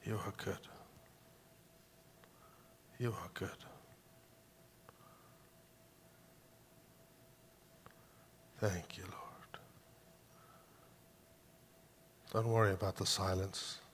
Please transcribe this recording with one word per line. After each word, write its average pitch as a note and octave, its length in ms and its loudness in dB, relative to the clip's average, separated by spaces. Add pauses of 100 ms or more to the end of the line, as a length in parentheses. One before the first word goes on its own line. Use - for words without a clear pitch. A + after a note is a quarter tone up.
You A2 80 0
are G#2 180 -2 (120)
good. F#2+ 140 -2 (2500)
You B2 80 2
are G2 260 -4
good. F#2 160 -4 (4000)
Thank F#2 360 0
you, G2 60 -10
Lord. - 560 -12 (2750)
Don't A2+ 140 4
worry A2+ 260 8
about F#2+ 220 2
the F#2+ 120 0
silence. F#2+ 720 2 (160)